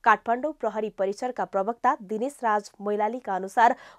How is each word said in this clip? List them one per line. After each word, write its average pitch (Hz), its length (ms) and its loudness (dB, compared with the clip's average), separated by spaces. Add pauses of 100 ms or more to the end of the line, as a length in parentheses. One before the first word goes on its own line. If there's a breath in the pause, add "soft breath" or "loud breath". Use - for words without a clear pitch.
काठमाडौँ 240 500 2
प्रहरी 214 360 -4
परिसरका 202 560 -4
प्रवक्ता 226 560 0
दिनेश 220 420 -6
राज 214 280 0 (100)
मैलालीका 208 540 -2
अनुसार 196 400 2 (240 loud breath)